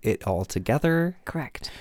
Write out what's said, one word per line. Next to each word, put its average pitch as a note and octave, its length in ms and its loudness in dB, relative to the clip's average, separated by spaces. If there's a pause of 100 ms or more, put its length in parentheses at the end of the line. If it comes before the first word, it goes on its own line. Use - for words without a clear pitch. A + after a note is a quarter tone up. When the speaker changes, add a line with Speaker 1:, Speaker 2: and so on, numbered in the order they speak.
Speaker 1:
it - 240 0
all F#2+ 180 0
together. E3 800 2
Speaker 2:
Correct. - 460 -8 (100)